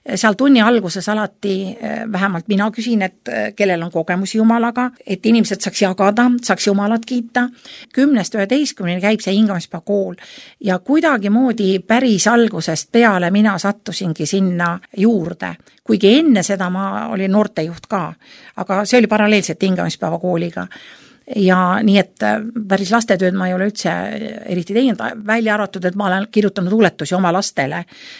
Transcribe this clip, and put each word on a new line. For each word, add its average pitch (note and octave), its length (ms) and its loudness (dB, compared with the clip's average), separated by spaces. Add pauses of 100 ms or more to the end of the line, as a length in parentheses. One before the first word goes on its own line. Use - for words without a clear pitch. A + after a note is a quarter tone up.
(140)
Seal G#3 240 0
tunni C4 240 6
alguses G3 480 0
alati, G3+ 640 -4 (360)
vähemalt F#3 360 -2
mina G#3 220 0
küsin, A3 320 -2
et - 320 -8 (220)
kellel F#3 260 0
on E3+ 80 -6
kogemusi F3+ 460 -2
Jumalaga, A#3 540 2 (160)
et F#3 200 -6
inimesed A3 380 2
saaks - 180 -6
jagada, G3+ 440 2 (180)
saaks F#3 220 -2
Jumalat G#3 420 0
kiita. B3 380 -2 (480)
Kümnest B3+ 420 2
üheteistkümneni G3 640 -2
käib G#3+ 240 0
see F#3 80 0
hingamispäeva G3 480 0
kool G3 380 -4 (420)
ja F#3 180 0
kuidagimoodi A3+ 1000 2
päris A3+ 500 2
algusest G#3 640 0
peale G3 380 2
mina G3+ 280 2
sattusingi F#3 680 -4
sinna F3 480 0 (220)
juurde, F#3 580 0 (300)
kuigi G#3+ 340 4
enne C4+ 260 4
seda F#3+ 260 -2
ma G3 440 -6
olin F#3+ 180 -2
noortejuht E3+ 560 -2
ka, G3 140 -4 (580)
aga G3 240 -2
see B3 160 4
oli A3 80 4
paralleelselt G#3+ 540 0
hingamispäeva F3 580 -2
kooliga. F3 460 -4 (720)
Ja F#3 460 4
nii, G3+ 140 4
et, - 320 -2 (400)
päris F#3+ 240 -2
lastetööd F#3+ 460 0
ma F#3 100 -2
ei F3+ 80 -2
ole G3 140 -2
üldse F3 260 -4 (560)
eriti F3+ 240 -4
teinud, A#3+ 240 2 (260)
välja A3 280 0
arvatud, G3 340 -4
et F3+ 80 -4
ma G3+ 140 -2
olen G3 200 -2
kirjutanud G3 460 0
luuletusi F3+ 380 2
oma F3+ 180 2
lastele, E3 520 -4 (360)